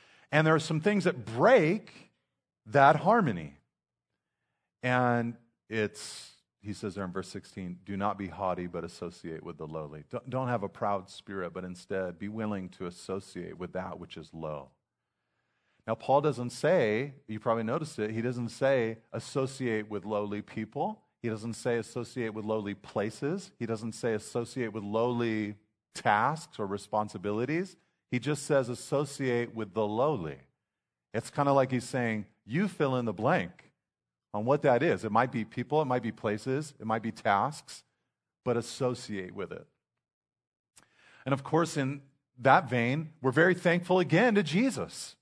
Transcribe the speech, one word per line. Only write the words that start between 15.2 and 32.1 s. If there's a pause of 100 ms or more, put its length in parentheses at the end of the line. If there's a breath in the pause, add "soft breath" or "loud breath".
Now,
Paul
doesn't
say, (160)
you
probably
noticed
it,
he
doesn't
say (160)
associate
with
lowly
people. (180)
He
doesn't
say
associate
with
lowly
places.
He
doesn't
say
associate
with
lowly (360)
tasks
or
responsibilities. (340)
He
just
says
associate
with
the
lowly. (760)
It's
kinda
like
he's
saying, (220)